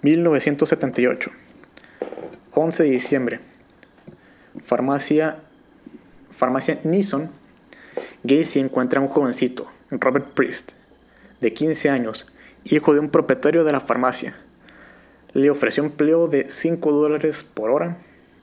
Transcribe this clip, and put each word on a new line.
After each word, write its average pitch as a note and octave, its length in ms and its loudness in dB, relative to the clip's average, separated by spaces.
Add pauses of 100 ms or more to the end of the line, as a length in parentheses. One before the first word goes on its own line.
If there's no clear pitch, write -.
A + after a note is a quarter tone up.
Mil D#3+ 220 4
novecientos D3 460 2
setenta B2+ 320 0
y B2 60 4
ocho, - 240 -4 (1200)
once D#3+ 300 2
de D3+ 60 4
diciembre, B2 520 -2 (1200)
farmacia, C#3+ 760 0 (920)
farmacia C3 540 -2
Nison. E3 440 0 (960)
Gacy C#3 380 2
encuentra C3 400 0
a - 20 2
un C3+ 60 -2
jovencito, - 580 -2 (240)
Robert C3 420 -2
Priest, - 380 -2 (720)
de A#2+ 120 0
quince D#3 360 0
años, A#2+ 380 -4 (360)
hijo D3+ 300 2
de C#3+ 80 4
un D3+ 80 -4
propietario D3+ 560 2
de D3+ 80 2
la C3+ 80 0
farmacia. B2 560 -2 (960)
Le C#3 180 4
ofreció C#3+ 320 0
empleo D#3 440 2
de C#3+ 220 0
cinco E3 420 -2
dólares D3+ 520 0
por A2 260 -6
hora, E3+ 300 0 (440)